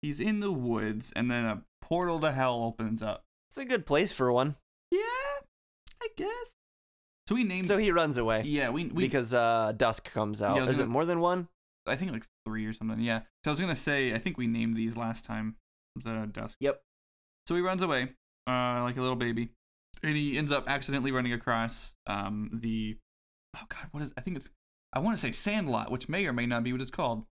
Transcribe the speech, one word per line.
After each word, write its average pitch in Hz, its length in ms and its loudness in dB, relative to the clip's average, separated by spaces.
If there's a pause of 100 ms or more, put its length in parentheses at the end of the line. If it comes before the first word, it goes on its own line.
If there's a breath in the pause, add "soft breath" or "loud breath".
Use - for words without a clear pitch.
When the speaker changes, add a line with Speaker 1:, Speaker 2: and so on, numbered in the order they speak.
Speaker 1:
He's 147 180 -4
in 214 200 2
the 202 120 0
woods, 113 640 0
and 120 140 0
then 120 160 0
a 107 160 -2 (180)
portal 170 400 0
to 151 120 2
hell 127 320 2
opens 110 380 -2
up. 107 220 -4 (260)
Speaker 2:
It's - 80 -10
a 277 60 -4
good 240 220 0
place 160 260 4
for 127 200 4
one. 135 240 4 (340)
Speaker 1:
Yeah, 370 100 4 (1000)
I 466 140 -4
guess. 466 360 -6 (760)
So 202 80 2
we 254 80 2
named 185 240 -2
Speaker 2:
So 202 100 4
he 214 120 4
runs 160 280 4
away 110 240 2
Speaker 1:
Yeah, 147 260 0
we, 147 180 -2
we - 180 0
Speaker 2:
because, 127 280 2
uh, 117 420 4
Dusk 113 380 0
comes 107 300 -2
out. 101 140 4
Speaker 1:
Yeah, 131 80 2
I - 20 0
was 131 80 2
Speaker 2:
Is 127 60 2
it - 20 4
Speaker 1:
gonna 113 100 0
Speaker 2:
more 147 140 2
than 170 140 0
one? 175 280 0 (380)
Speaker 1:
I 123 100 0
think, 185 160 -2
like, 113 120 -6 (200)
three 110 220 -4
or 110 80 -2
something, 110 260 -4
yeah. 113 200 2 (240)
So 151 60 0
I - 0 -
was 151 100 0
gonna 180 160 0
say, 135 380 2
I 113 40 0
think 175 180 -4
we 123 100 0
named 113 300 2
these 113 200 0
last 113 280 -4
time, 110 320 -6 (400)
the 113 340 -4
Dusk. 107 300 -10
Speaker 2:
Yep. 139 220 0 (640)
Speaker 1:
So 170 80 0
he 175 80 2
runs 185 200 0
away, 131 300 0 (340)
uh, 123 360 0
like 120 160 -2
a - 20 0
little 127 160 2
baby. 120 340 0 (520)
And 151 140 0
he 143 200 0
ends 147 160 0
up 139 160 0
accidentally 135 440 0
running 123 200 0
across, 117 640 -2 (120)
um, 104 460 -4
the, 110 460 -4 (580)
oh - 140 -14
god, - 220 -12
what 147 100 -6
is, 135 160 -8
I - 20 -10
think 180 160 -4
it's, - 140 -12 (420)
I 127 60 -2
wanna 208 180 2
say 117 160 -2
Sandlot, 151 580 0
which 127 200 -4
may 190 160 0
or 143 80 0
may 120 100 0
not 120 180 2
be 123 100 0
what 127 100 -2
it's 127 80 -8
called. 117 400 -2